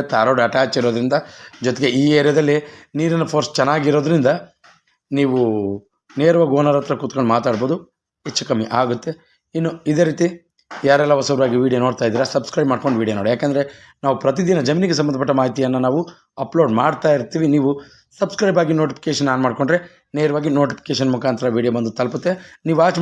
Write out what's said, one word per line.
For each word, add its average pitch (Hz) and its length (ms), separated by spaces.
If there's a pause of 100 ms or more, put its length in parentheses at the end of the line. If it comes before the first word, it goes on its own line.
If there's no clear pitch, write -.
(120)
ತಾರ್ 113 160
ರೋಡ್ 131 120
ಅಟ್ಯಾಚ್ 123 380
ಇರೋದ್ರಿಂದ, 120 380 (480)
ಜೊತೆಗೆ 123 240 (120)
ಈ - 20 (160)
ಏರಿಯಾದಲ್ಲಿ 147 380 (380)
ನೀರಿನ 165 380
ಫೋರ್ಸ್ 151 260
ಚೆನ್ನಾಗಿರೋದ್ರಿಂದ 143 720 (800)
ನೀವು 139 300 (760)
ನೇರವಾಗಿ 160 420
ಓನರ್ 147 200
ಹತ್ರ 143 240
ಕುತ್ಕೊಂಡು 123 320
ಮಾತಾಡ್ಬೋದು, 123 420 (500)
ಹೆಚ್ಚು 127 220
ಕಮ್ಮಿ 110 240
ಆಗುತ್ತೆ. 120 400 (420)
ಇನ್ನು 160 180 (140)
ಇದೇ 151 240
ರೀತಿ 170 180 (600)
ಯಾರೆಲ್ಲ 143 300
ಹೊಸಬರಾಗಿ 131 460
ವಿಡಿಯೋ 123 160
ನೋಡ್ತಾ 123 260
ಇದ್ದೀರಾ, 117 180
ಸಬ್ಸ್ಕ್ರೈಬ್ 139 460
ಮಾಡ್ಕೊಂಡು 127 300
ವಿಡಿಯೋ 110 160
ನೋಡಿ. 101 180
ಯಾಕಂದ್ರೆ 143 280 (420)
ನಾವು 135 140
ಪ್ರತಿದಿನ 170 420
ಜಮೀನಿಗೆ 160 400
ಸಂಬಂಧಪಟ್ಟ 143 400
ಮಾಹಿತಿಯನ್ನ 127 460
ನಾವು 139 140 (440)
ಅಪ್ಲೋಡ್ 147 360
ಮಾಡ್ತಾ 151 360
ಇರ್ತೀವಿ. 156 380
ನೀವು 139 160 (500)
ಸಬ್ಸ್ಕ್ರೈಬ್ 190 420
ಆಗಿ 160 180
ನೋಟಿಫಿಕೇಶನ್ 151 540
on 127 100
ಮಾಡ್ಕೊಂಡ್ರೆ 135 340 (360)
ನೇರವಾಗಿ 147 440
ನೋಟಿಫಿಕೇಶನ್ 135 560
ಮುಖಾಂತರ 127 420
ವಿಡಿಯೋ 120 200
ಬಂದು 113 220
ತಲುಪುತ್ತೆ, 156 340 (340)
ನೀವು 160 160
ವಾಚ್ 170 200